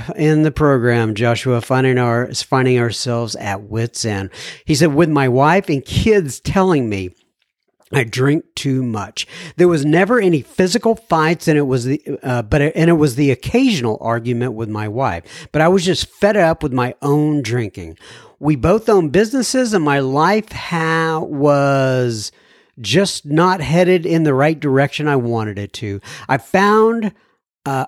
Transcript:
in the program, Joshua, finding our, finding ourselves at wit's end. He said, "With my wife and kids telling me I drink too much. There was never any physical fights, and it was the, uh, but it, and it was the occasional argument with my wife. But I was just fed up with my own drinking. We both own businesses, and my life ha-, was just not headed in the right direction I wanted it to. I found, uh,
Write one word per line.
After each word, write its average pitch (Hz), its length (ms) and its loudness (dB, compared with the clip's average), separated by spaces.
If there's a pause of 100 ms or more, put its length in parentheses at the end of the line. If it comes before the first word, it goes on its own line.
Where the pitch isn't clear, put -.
(160)
in 156 260 2
the 156 80 2
program, 120 640 2
Joshua, 117 480 0
finding 131 340 0
our, 120 380 0
finding 127 440 0
ourselves 117 580 -4
at 101 260 -8
wit's 110 420 -6
end. 98 240 -4 (380)
He 156 80 0
said, 147 180 2
"With 165 160 2
my 147 200 0
wife 151 420 2
and 139 120 -2
kids 196 580 0
telling 156 500 0
me 95 240 -6 (800)
I 135 120 0
drink 131 400 0 (100)
too 131 280 -2
much. 107 440 -8 (300)
There 175 100 4
was 160 180 2
never 190 360 2
any 170 220 2
physical 202 520 0
fights, 165 540 0
and 156 80 2
it 147 60 2
was 127 240 -2
the, 139 160 -2 (200)
uh, 123 200 -2
but 127 180 0
it, 151 160 0
and 160 140 4
it 170 40 4
was 147 220 2
the 143 140 2
occasional 156 680 0
argument 117 520 -2
with 110 160 -8
my 107 180 -6
wife. 107 680 -6
But 151 100 2
I 165 60 4
was 185 160 2
just 175 220 -2
fed 202 300 0
up 165 260 2
with 143 100 -4
my 127 280 -2
own 147 400 0
drinking. 104 580 -6 (400)
We 147 180 0
both 190 340 2
own 180 180 4
businesses, 226 640 0
and 190 100 2
my 143 180 2
life 156 520 0
ha-, 160 680 -2
was 135 1080 0 (500)
just 147 460 -2
not 175 340 2
headed 170 460 2
in 165 160 2
the 147 100 2
right 147 260 2
direction 143 480 0
I 147 100 2
wanted 113 420 -2
it 101 160 -10
to. 101 260 -8 (280)
I 135 100 0
found, 214 720 2 (540)
uh, 135 220 -4